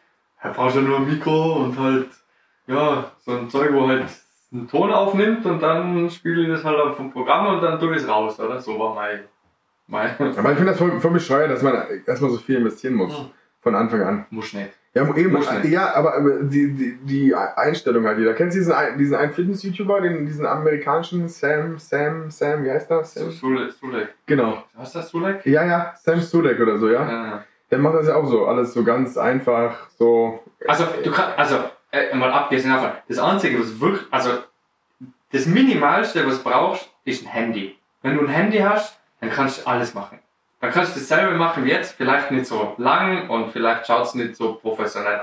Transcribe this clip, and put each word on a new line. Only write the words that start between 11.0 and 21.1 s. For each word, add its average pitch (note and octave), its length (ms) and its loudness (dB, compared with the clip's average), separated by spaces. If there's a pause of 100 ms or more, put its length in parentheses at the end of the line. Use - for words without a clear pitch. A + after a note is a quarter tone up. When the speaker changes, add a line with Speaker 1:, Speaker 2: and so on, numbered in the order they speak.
Speaker 2:
voll E3 120 2
bescheuert, D3+ 380 2
dass B2 120 -2
man C3 120 4 (320)
erstmal B2+ 240 0
so A#2 80 -2
viel C3 180 -2
investieren A#2+ 380 -2
muss. F#2 240 -2
Speaker 1:
Hm. F2 120 -12 (320)
Speaker 2:
Von A3+ 120 2
Anfang A3+ 280 0
an. - 280 -2
Speaker 1:
Muss A2 220 -10
nicht. G2+ 180 -10 (240)
Speaker 2:
Ja, C3 80 2 (140)
eben, F3 160 4
Speaker 1:
Muss C#3+ 180 2
nicht. G#2 160 -2
Speaker 2:
ja, F3+ 280 2
aber, D3+ 220 4
aber C#3+ 280 4
die, C#3+ 280 2
die, B2 300 -4
die C#3 320 2
Einstellung A#2 720 0
halt G#2+ 120 2
wieder. A2+ 140 4
Kennst F3 220 0
du G3 60 0
diesen E3 120 2
ein-, C#3 240 0
diesen C#3+ 200 2
einen D3 160 0
Fitness-YouTuber, G3 680 -2
den, E3 240 -2
diesen D3 220 -4
amerikanischen D#3 840 0